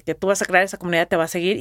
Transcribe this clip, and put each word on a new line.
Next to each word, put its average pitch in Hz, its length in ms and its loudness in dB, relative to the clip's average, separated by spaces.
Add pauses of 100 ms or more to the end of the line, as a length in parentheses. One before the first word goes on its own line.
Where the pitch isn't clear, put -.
que 160 120 -4
tú 190 100 -4
vas 196 160 2
a - 20 -2
crear 180 200 4
esa 196 120 -8
comunidad 175 320 0
te 190 80 0
va 165 80 2
a 160 40 -8
seguir 185 320 -2